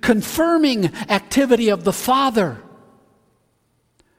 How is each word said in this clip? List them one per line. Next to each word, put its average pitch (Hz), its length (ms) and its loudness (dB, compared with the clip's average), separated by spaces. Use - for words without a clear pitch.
confirming 269 840 0
activity 233 600 0
of 190 140 -2
the 190 100 0
Father, 226 680 0